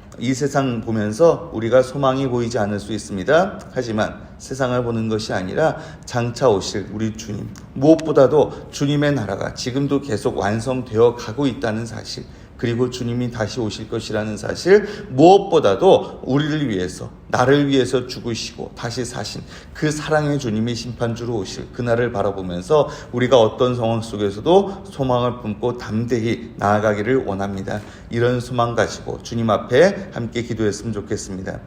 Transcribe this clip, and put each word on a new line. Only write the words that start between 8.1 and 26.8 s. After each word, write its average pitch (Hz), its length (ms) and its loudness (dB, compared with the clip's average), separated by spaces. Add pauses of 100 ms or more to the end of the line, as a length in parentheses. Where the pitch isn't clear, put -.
주님의 147 440 2
나라가 98 420 -4
지금도 139 460 -2
계속 110 360 -2
완성되어 117 800 2
가고 131 320 -4
있다는 113 400 -4
사실, - 360 -12 (340)
그리고 123 320 0
주님이 120 420 -4
다시 110 280 -4
오실 107 280 -4
것이라는 107 480 -4
사실, 175 520 2 (220)
무엇보다도 165 1120 6
우리를 156 460 0
위해서, 90 420 -4 (160)
나를 135 400 4
위해서 127 400 2
죽으시고 - 680 -8
다시 117 300 -6
사신 - 360 -10 (320)
그 156 180 -2
사랑의 151 480 0
주님이 117 340 -2
심판주로 117 640 -4
오실 - 380 -8
그날을 117 380 0
바라보면서 98 760 0 (220)
우리가 123 280 6
어떤 123 360 4
상황 113 260 0
속에서도 110 840 0
소망을 123 560 -2
품고 113 360 -4
담대히 117 800 -2
나아가기를 104 680 2